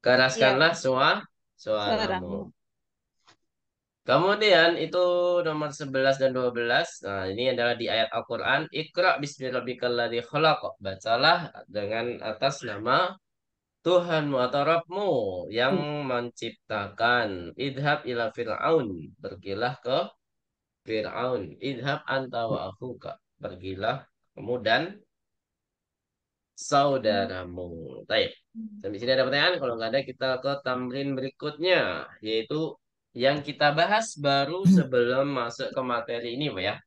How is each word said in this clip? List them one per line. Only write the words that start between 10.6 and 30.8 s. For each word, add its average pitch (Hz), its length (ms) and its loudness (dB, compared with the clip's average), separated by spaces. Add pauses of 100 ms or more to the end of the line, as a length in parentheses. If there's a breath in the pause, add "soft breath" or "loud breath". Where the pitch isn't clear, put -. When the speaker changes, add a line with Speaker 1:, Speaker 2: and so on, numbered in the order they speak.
Speaker 1:
Bacalah 117 540 2 (380)
dengan 107 280 -4 (260)
atas 135 240 -2 (140)
nama 110 280 0 (920)
Tuhanmu 165 500 2 (100)
atau 143 240 0
Rabbmu 170 380 0 (520)
yang 131 160 4
Speaker 3:
Hmm. - 80 0 (280)
Speaker 1:
menciptakan. 117 1160 -2 (380)
Idhab 135 320 0 (120)
ila 117 160 -2 (100)
Fir'aun. 123 520 0 (360)
Pergilah 98 500 -4 (100)
ke 131 140 0 (880)
Fir'aun. 110 560 -2 (280)
Idhab 139 300 -4 (160)
anta 123 240 -4 (120)
wa - 60 -2 (120)
akhuka. - 420 -10 (300)
Pergilah 95 540 -6 (380)
kamu 117 200 -6 (140)
dan 123 140 4 (1900)
saudaramu. 101 960 0 (480)
Baik. 104 200 0 (240)
Speaker 3:
Hmm. - 260 -14
Speaker 1:
Sampai 98 200 -8
sini 123 160 -2
ada 131 100 4
pertanyaan? 151 340 2
Kalau 123 160 -2
nggak 113 160 -4
ada, 139 80 2 (100)
kita 131 160 -6 (180)
ke 139 60 0 (140)
tamrin 127 440 -4 (100)